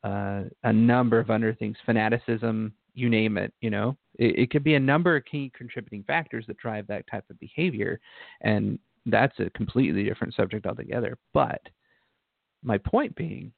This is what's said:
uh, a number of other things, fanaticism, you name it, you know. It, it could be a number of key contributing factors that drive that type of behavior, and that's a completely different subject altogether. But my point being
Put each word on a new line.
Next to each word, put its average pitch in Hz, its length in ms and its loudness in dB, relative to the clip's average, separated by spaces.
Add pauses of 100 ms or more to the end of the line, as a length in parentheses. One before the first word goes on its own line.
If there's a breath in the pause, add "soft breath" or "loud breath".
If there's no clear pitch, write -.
uh, 101 400 -4 (200)
a 113 80 2
number 117 480 6
of 110 120 0
other 110 220 2
things, 110 220 -6 (100)
fanaticism, 110 840 0 (220)
you 120 160 -2
name 110 280 4
it, 104 220 -4
you 113 120 -2
know. 107 260 -2 (220)
It, 117 200 4
it 127 120 4
could 147 120 0
be 151 120 4
a 139 40 4
number 156 360 4
of 135 100 -2
key 139 320 -8
contributing 110 460 -12
factors 143 440 -4
that 107 100 -10
drive 107 300 -6
that - 220 -8
type 107 220 -10
of - 80 -20
behavior, 113 600 -4 (420 loud breath)
and 104 360 2 (300)
that's 117 320 2
a 90 120 -2
completely 101 520 0
different - 320 -4
subject 101 320 -2
altogether. 117 500 -6 (160)
But - 280 0 (1000)
my 113 160 0
point - 380 0
being 98 420 -8